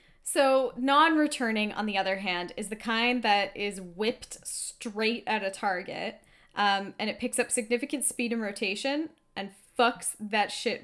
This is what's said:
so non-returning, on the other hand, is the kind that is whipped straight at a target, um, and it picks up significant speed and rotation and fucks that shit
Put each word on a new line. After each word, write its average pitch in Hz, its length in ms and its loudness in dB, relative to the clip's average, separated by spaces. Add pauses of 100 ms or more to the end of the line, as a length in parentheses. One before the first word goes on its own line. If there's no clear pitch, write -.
(240)
so 269 520 4
non-returning, 277 960 4
on 208 140 -4
the 202 120 0
other 190 200 2
hand, 180 400 -2
is 214 120 -6
the 214 60 -6
kind 233 480 0
that 202 320 2
is 196 240 -6
whipped 190 640 -6
straight 220 800 -4
at 214 180 0
a 196 80 0
target, 190 680 -4 (340)
um, 196 440 2
and 214 100 -2
it 208 100 -6
picks 247 200 -2
up 233 120 0
significant 240 520 -2
speed 233 300 -2
and 233 80 -2
rotation 220 680 -4 (280)
and 202 140 -8 (280)
fucks 240 400 2
that 208 320 0
shit - 320 -4